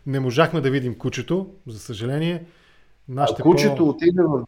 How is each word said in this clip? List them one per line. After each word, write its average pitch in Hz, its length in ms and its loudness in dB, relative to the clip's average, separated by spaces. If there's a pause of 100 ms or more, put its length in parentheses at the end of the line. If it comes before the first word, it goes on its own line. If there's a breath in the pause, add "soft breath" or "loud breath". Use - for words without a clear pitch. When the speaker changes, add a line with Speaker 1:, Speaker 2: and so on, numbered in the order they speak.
Speaker 1:
Не 135 120 -2
можахме 151 420 2
да 135 100 0
видим 123 240 -2
кучето, 165 520 -4 (200)
за 110 120 -14
съжаление. 135 560 -4
Speaker 2:
А 165 80 -10 (680 soft breath)
Speaker 1:
Нашите 123 320 -2
Speaker 2:
кучето 143 360 4
Speaker 1:
по- 147 80 2
Speaker 2:
отиде 170 360 2
в 147 260 0